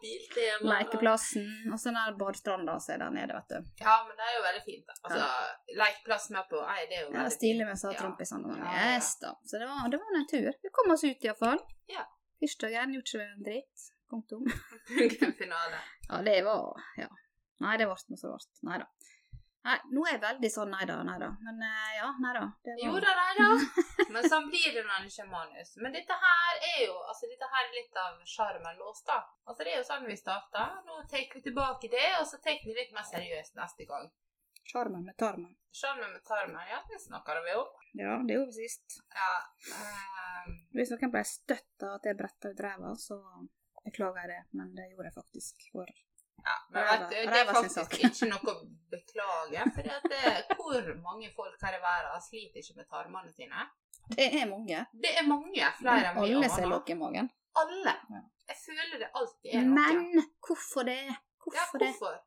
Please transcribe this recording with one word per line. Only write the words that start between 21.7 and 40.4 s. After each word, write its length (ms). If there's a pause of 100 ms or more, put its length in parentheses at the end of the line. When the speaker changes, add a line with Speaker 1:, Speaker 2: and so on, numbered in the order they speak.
Speaker 2:
ja, 120 (120)
nei 140
da. 80 (180)
Det 140
var 100
Speaker 1:
Jo 160
da, 160
nei 200
da. 120 (360)
Speaker 2:
<laughs> 300
Speaker 1:
Men 140
sånn 220
blir 240
det 100
når 220
det 20
ikke 160
er 80
manus. 460
Men 160
dette 260
her 400
er 220
jo, 160 (100)
altså, 240
dette 160
her 160
er 140
litt 180
av 300
sjarmen 420
med 140
oss, 220
da. 180 (200)
Altså, 220
det 80
er 80
jo 80
sånn 180
vi 120
starter. 680
Nå 240
tar 240
vi 100
tilbake 480
det, 200 (100)
og 80
så 160
tar 160
vi 160
litt 160
mer 160
seriøst 480
neste 320
gang. 240 (500)
Speaker 2:
Sjarmen 420
med 140
tarmen. 380 (140)
Speaker 1:
Sjarmen 420
med 120
tarmen, 440
ja, 160
det 180
snakker 420
vi 120
om. 160 (220)
Speaker 2:
Ja, 260
det 160
gjorde 160
vi 160
sist. 400
Speaker 1:
Ja, 240 (400)
ehm. 840 (160)